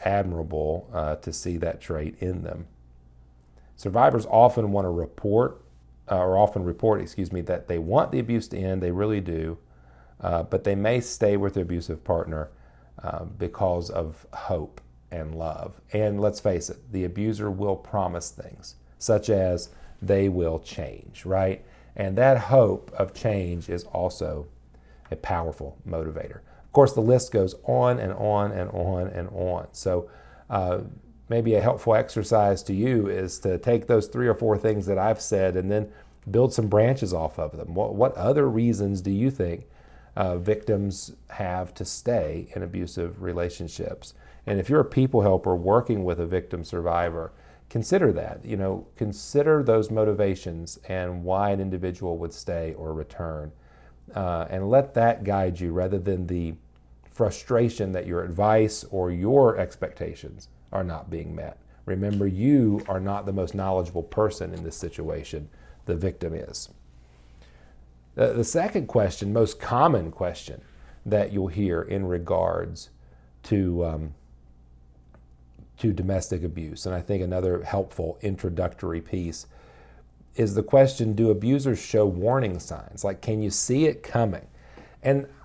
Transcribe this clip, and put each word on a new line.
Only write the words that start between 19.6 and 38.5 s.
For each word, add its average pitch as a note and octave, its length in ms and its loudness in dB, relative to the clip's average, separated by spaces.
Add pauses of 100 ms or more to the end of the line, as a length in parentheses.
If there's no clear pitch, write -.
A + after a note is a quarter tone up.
they G2 300 4
will E2+ 280 0
change, - 680 -14
right? F#2+ 360 0 (320)
And F#2+ 220 -4
that B2+ 220 6
hope A2 560 4
of - 180 -2
change F2+ 560 -2
is F2 160 -6
also D#2 600 -4 (640)
a D#2+ 60 -6
powerful D#2+ 600 -6 (100)
motivator. D#2+ 540 -6 (240)
Of - 80 -20
course, C#3 220 8
the A#2 80 2
list B2 300 4
goes F#2+ 220 2 (100)
on B2 340 2
and G2+ 160 -2
on G#2 380 0
and F#2+ 180 -4
on F#2 380 -2
and F#2 200 -8
on. F2+ 440 -4
So, F2+ 380 -2 (380)
uh, F2+ 320 0 (480)
maybe A#2 260 2
a G#2 60 6
helpful A2+ 340 2
exercise G#2+ 680 2
to G2+ 120 -4
you A2 340 2
is F#2+ 320 -4
to F#2 180 0
take A#2 280 2
those A2 200 4
three B2 220 0
or A2 60 4
four A2 220 2
things G#2 300 0
that F#2+ 120 2
I've G#2+ 220 2
said F#2+ 360 2
and F#2 140 0
then G#2 200 0 (400)
build A#2 220 4
some G#2+ 160 0
branches G#2+ 440 4
off D#2+ 260 -2
of D#2 180 -6
them. E2 180 -10
What, G#2 200 -2
what A#2 200 2
other C3+ 340 2
reasons G#2+ 520 0